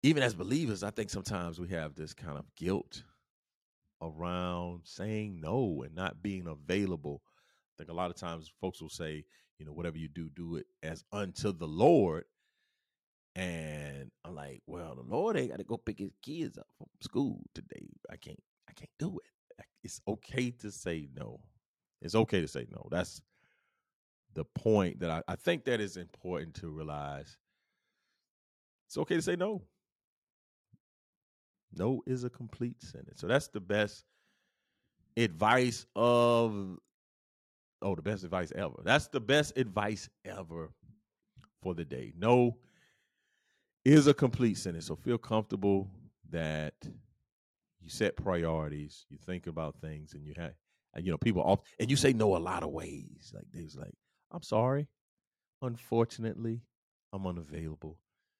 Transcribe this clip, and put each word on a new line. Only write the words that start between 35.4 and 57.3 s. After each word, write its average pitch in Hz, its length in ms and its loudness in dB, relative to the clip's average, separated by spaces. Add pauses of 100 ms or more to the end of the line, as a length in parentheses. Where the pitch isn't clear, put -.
of, 117 840 4 (1040)
oh, 95 140 0
the 82 60 -8
best 98 220 -2
advice 90 320 -2
ever. 80 280 -4
That's 131 240 4
the 135 120 -2
best 139 380 2
advice 107 520 -2 (140)
ever 85 480 -10 (880)
for 92 120 -2
the 82 120 -4
day. 64 320 -10
No 120 400 6 (1300)
is 143 220 12
a 143 60 10
complete 120 440 4
sentence. 82 280 -6
So 80 100 -4
feel 120 220 0
comfortable 101 720 2 (420)
that 78 420 -2 (1080)
you 82 80 -20
set - 280 0
priorities, 80 920 -2
you - 80 -16
think 90 300 -8
about 80 320 -6
things, 76 340 -12
and 73 120 -14
you 76 120 -14
have, 85 160 -8 (400)
and, 90 120 -6
you 92 60 2
know, 80 60 0
people 95 260 2
off, 98 160 6 (200)
and 113 100 0
you 139 60 6
say 135 180 6
no 107 220 6
a 85 40 2
lot 87 240 -2
of 78 80 -4
ways. 78 640 -10
Like, 50 200 -16
there's 78 220 -12
like, - 180 -12 (380)
"I'm 170 100 -12
sorry, 131 460 2 (720)
unfortunately, 113 1000 0 (520)
I'm 98 140 -4
unavailable." 80 720 -8 (400)